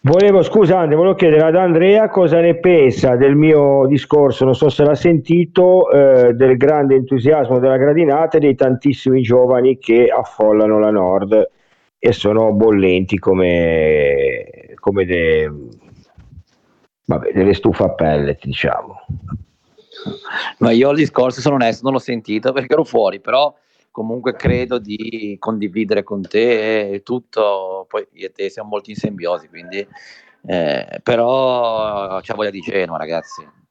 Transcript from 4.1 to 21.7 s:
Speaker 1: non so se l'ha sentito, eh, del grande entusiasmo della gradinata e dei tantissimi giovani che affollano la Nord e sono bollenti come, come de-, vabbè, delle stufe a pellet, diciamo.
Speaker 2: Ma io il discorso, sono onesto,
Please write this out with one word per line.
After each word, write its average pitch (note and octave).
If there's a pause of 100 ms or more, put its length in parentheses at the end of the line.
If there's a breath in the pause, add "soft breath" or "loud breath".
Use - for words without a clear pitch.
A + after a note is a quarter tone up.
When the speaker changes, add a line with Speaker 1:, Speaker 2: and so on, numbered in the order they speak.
Speaker 1:
non C3
so C#3+
se D3+
l'ha D3
sentito, F3
eh, C3
del B2+
grande C#3
entusiasmo C3
della C3
gradinata D3+
e -
dei C#3+
tantissimi C3
giovani B2+
che A#2
affollano G#2+
la G#2+
Nord G2+ (480)
e A2+
sono G#2+
bollenti G2
come, D#2
come G2
de-, D#2+ (1600)
vabbè, -
delle G2
stufe G2+
a F2+
pellet, D2
diciamo. - (1500 loud breath)
Speaker 2:
Ma A#2
io B2
il D3
discorso, C3
sono C#3+
onesto, A#2